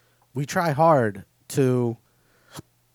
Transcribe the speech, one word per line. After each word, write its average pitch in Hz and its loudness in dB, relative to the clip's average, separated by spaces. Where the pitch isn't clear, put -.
We 143 -6
try 170 -2
hard 127 2
to 123 0